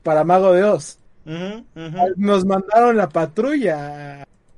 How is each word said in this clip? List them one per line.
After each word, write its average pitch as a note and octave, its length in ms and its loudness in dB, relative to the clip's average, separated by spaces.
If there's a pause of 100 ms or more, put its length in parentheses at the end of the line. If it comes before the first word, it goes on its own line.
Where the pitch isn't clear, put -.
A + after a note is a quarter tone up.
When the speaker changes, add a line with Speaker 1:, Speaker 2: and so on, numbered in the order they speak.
Speaker 1:
para D#3 220 2
Mago F#3 280 4
de F3+ 120 4
Oz. F3+ 360 -2 (240)
Speaker 2:
Ujú, F#3 400 -10 (100)
ujú. F3 420 -4
Speaker 1:
Nos G3 280 2
mandaron G#3+ 520 2
la F#3 120 0
patrulla D3+ 1120 -4
a, - 20 -18 (320)